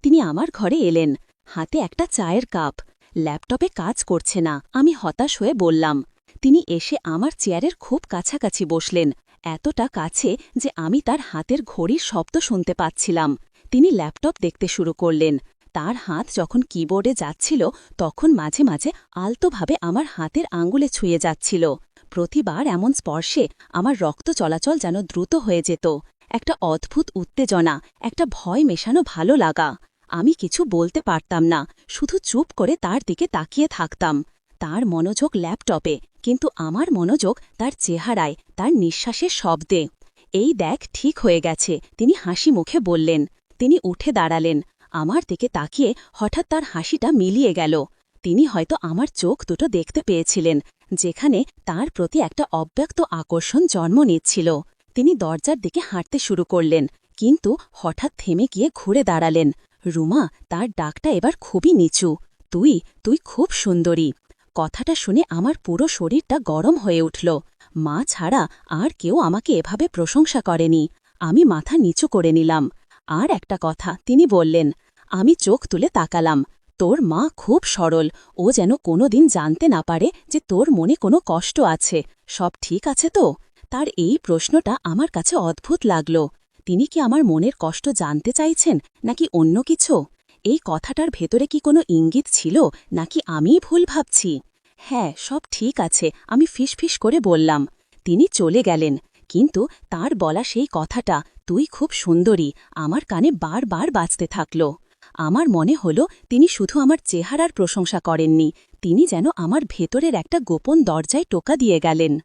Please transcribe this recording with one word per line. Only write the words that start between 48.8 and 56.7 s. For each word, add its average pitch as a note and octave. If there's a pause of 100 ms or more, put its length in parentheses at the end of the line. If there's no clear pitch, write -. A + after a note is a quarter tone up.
আমার F3
চোখ -
দুটো A3
দেখতে G3
পেয়েছিলেন, E3 (320)
যেখানে G#3 (200)
তার G#3
প্রতি F#3+
একটা A#3
অব্যক্ত E3+
আকর্ষণ E3+
জন্ম F#3+
নিচ্ছিল। E3 (340)
তিনি D4
দরজার G3
দিকে F#3+
হাঁটতে G3
শুরু F3+
করলেন, D#3+ (300)